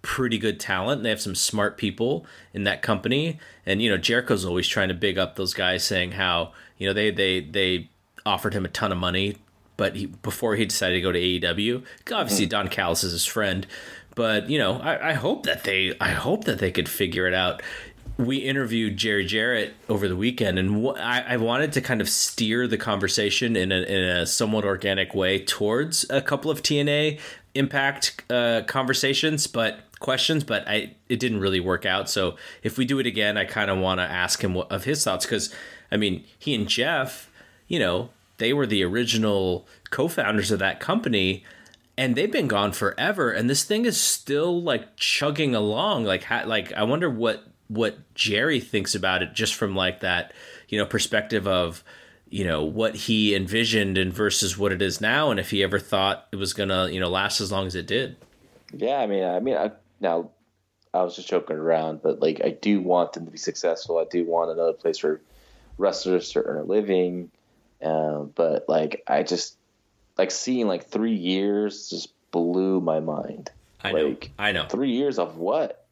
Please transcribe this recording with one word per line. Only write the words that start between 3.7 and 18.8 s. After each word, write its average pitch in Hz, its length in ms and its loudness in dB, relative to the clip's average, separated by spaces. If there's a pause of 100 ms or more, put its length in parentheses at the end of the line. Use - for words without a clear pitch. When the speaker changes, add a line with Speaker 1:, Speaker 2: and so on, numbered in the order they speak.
Speaker 1:
you 117 80 2
know, 95 80 4
Jericho's 113 480 2
always 90 220 0
trying 98 220 0
to 92 40 0
big 92 240 0
up 92 180 0
those 92 200 -2
guys, 92 280 0
saying 90 280 0
how, 90 420 0 (240)
you 95 100 -6
know, 98 60 2
they, 107 160 2
they, 95 320 2
they 90 480 0 (340)
offered 98 300 0
him 95 120 -2
a 82 40 -4
ton 98 220 -2
of 90 80 -2
money, 95 380 0 (400)
but 98 180 0
he, 101 100 -6
before - 500 -4
he 110 100 2
decided 90 280 0
to 92 80 2
go 92 100 2
to 87 60 2
A 87 60 2
E 90 160 2
W, 104 420 0 (320)
obviously 110 320 2
Speaker 2:
Mm-hmm. 82 60 -4
Speaker 1:
Don 101 160 0
Callis 90 360 0
is 90 100 -2
his 82 120 0
friend, 98 400 0 (480)
but, 110 340 0
you 147 120 0
know, 104 160 2
I, 139 340 -2
I 156 40 0
hope 143 340 -2
that - 160 -2
they, 95 360 0
I 87 120 0
hope 151 340 -2
that 101 140 -2
they 92 120 2
could 78 160 0
figure 90 400 0
it 90 60 2
out. 92 300 0 (540)
We 127 200 0
interviewed 117 600 0